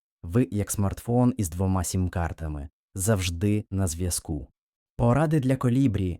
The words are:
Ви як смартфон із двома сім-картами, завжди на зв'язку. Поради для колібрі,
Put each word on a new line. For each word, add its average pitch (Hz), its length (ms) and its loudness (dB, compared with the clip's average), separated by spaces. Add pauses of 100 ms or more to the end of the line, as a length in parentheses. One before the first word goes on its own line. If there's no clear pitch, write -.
(240)
Ви 101 280 2
як 101 200 -2
смартфон 120 640 0
із 95 120 -2
двома 95 340 0
сім-картами, 82 840 -4 (260)
завжди 95 760 0
на 95 160 0
зв'язку. 82 600 -4 (500)
Поради 143 420 2
для 131 180 2
колібрі, 117 640 2